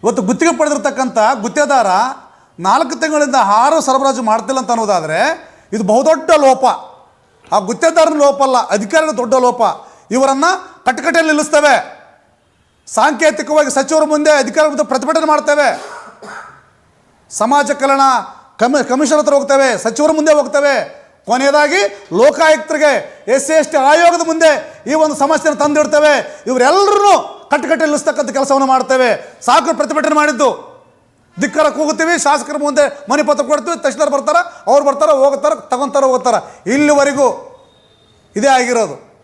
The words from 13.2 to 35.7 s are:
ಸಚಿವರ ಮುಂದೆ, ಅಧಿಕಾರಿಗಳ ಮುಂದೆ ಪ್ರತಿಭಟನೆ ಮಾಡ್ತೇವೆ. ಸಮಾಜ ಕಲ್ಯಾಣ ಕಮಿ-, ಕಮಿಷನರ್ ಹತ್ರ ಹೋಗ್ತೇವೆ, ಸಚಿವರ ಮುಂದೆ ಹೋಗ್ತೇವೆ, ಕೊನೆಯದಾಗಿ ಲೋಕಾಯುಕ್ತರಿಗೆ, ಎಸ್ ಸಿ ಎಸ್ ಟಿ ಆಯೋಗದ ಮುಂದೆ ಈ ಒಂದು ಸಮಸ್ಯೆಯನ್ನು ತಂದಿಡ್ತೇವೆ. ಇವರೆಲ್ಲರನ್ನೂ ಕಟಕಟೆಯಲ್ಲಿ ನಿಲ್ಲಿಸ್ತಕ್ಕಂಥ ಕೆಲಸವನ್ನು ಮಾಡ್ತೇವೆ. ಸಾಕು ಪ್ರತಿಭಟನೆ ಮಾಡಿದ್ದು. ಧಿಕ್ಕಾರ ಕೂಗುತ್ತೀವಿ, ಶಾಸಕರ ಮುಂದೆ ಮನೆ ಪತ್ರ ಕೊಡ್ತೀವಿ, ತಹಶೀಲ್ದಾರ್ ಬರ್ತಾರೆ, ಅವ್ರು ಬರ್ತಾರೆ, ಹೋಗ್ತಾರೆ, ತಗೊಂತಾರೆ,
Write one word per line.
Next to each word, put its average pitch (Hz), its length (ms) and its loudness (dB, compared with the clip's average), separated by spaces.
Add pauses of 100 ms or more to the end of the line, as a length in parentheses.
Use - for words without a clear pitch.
ಸಚಿವರ 277 320 0
ಮುಂದೆ, 302 280 0
ಅಧಿಕಾರಿಗಳ 302 360 0
ಮುಂದೆ 294 160 -2
ಪ್ರತಿಭಟನೆ 294 420 -2
ಮಾಡ್ತೇವೆ. 294 560 0 (1500)
ಸಮಾಜ 285 420 0
ಕಲ್ಯಾಣ 277 300 0 (580)
ಕಮಿ-, 254 240 2
ಕಮಿಷನರ್ 285 360 0
ಹತ್ರ 294 140 0
ಹೋಗ್ತೇವೆ, 269 440 2
ಸಚಿವರ 294 340 0
ಮುಂದೆ 311 220 2
ಹೋಗ್ತೇವೆ, 277 680 -2 (220)
ಕೊನೆಯದಾಗಿ 294 880 0
ಲೋಕಾಯುಕ್ತರಿಗೆ, 302 1120 0
ಎಸ್ 262 180 0
ಸಿ 311 80 -2
ಎಸ್ 311 180 2
ಟಿ 320 60 0
ಆಯೋಗದ 330 500 4
ಮುಂದೆ 320 600 0
ಈ 262 60 -2
ಒಂದು 311 220 0
ಸಮಸ್ಯೆಯನ್ನು 285 480 0
ತಂದಿಡ್ತೇವೆ. 294 840 0
ಇವರೆಲ್ಲರನ್ನೂ 370 1040 2
ಕಟಕಟೆಯಲ್ಲಿ 277 340 0
ನಿಲ್ಲಿಸ್ತಕ್ಕಂಥ 294 460 -2
ಕೆಲಸವನ್ನು 269 360 0
ಮಾಡ್ತೇವೆ. 254 720 0
ಸಾಕು 311 360 2
ಪ್ರತಿಭಟನೆ 311 380 -2
ಮಾಡಿದ್ದು. 294 580 -2 (680)
ಧಿಕ್ಕಾರ 294 300 0
ಕೂಗುತ್ತೀವಿ, 311 500 -2
ಶಾಸಕರ 294 380 -2
ಮುಂದೆ 285 540 -2
ಮನೆ 294 120 0
ಪತ್ರ 285 200 0
ಕೊಡ್ತೀವಿ, 294 400 -4
ತಹಶೀಲ್ದಾರ್ 285 260 -2
ಬರ್ತಾರೆ, 302 640 -2
ಅವ್ರು 285 140 2
ಬರ್ತಾರೆ, 285 260 0
ಹೋಗ್ತಾರೆ, 277 580 0
ತಗೊಂತಾರೆ, 269 360 -2